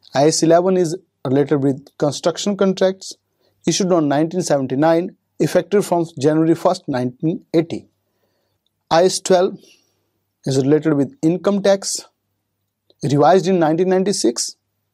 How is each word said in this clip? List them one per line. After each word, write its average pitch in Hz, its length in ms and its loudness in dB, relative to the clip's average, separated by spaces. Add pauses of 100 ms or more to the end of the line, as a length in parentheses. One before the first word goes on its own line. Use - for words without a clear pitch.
(140)
I 143 140 4
S 160 160 0
eleven 180 340 4
is 170 180 -2 (300)
related 139 380 0
with 139 340 -4
construction 170 600 -2
contracts, 190 560 -2 (520)
issued 180 260 0
on 165 160 2
nineteen 165 360 -2
seventy-nine, 156 720 0 (240)
effective 180 460 0
from 170 200 -2 (140)
January 156 340 2
first, 185 340 -2
nineteen 127 560 -6 (100)
eighty. 160 340 -2 (1040)
I 170 140 4
S 185 140 0
twelve 190 380 0 (880)
is 135 120 -2
related 151 360 2
with 143 300 -2
income 185 400 0
tax, 196 420 -2 (960)
revised 147 460 2
in 185 120 0
nineteen 165 300 0
ninety-six, 190 640 -2 (380)